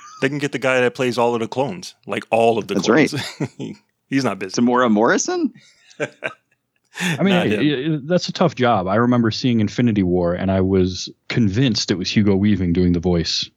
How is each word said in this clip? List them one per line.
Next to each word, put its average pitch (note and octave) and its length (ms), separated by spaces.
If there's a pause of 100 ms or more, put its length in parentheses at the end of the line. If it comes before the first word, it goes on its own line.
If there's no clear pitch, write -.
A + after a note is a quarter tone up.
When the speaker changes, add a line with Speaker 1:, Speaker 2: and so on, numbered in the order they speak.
(200)
Speaker 1:
They C#3 80
can C#3+ 80
get C#3+ 160
the C#3+ 60
guy C3 240
that A#2+ 120
plays B2 220
all A#2+ 180
of A#2 60
the A2+ 80
clones, G#2+ 460 (120)
like, G2+ 220
all A2+ 300
of F#2+ 100
the G2 60
Speaker 2:
That's F#2 120
Speaker 1:
clones. B2+ 280 (260)
Speaker 2:
right. B2+ 360 (160)
Speaker 1:
<laughs> - 180
He's C3+ 120
not G2+ 160
busy. G2 220
Speaker 2:
Tamora B2 300
Morrison? G3+ 640 (220)
<laughs> - 220
Speaker 3:
I - 1200
mean, F#3+ 120
Speaker 1:
Not F3 120
Speaker 3:
hey, G#2+ 80
Speaker 1:
him. G#2 60
Speaker 3:
it, D3 340
it, C#3+ 120
that's F3 220
a F#3 40
tough E3+ 220
job. A#2 320
I G2 100
remember A#2+ 340
seeing A#2 300
Infinity G#2 420
War, F2 320
and F#2 160
I F#2+ 100
was F#2 480 (200)
convinced A2+ 600
it G#2+ 40
was F2 200
Hugo G2+ 220
Weaving F#2+ 380
doing F2+ 180
the E2+ 80
voice F2 560